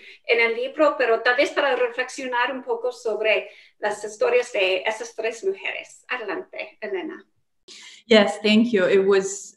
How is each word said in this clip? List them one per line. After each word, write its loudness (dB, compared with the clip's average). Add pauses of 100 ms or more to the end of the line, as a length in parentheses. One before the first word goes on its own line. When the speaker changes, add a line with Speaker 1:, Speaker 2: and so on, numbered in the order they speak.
(260)
Speaker 1:
en 2
el 2
libro, 0
pero 2
tal 2
vez 2
para 0
reflexionar -4
un -8
poco -4
sobre -2 (320)
las -4
historias 0
de 0
esas -6
tres -6
mujeres. -8
Adelante, -8
Elena. -8 (800)
Speaker 2:
Yes, 4
thank 4
you. 4
It 4
was, 0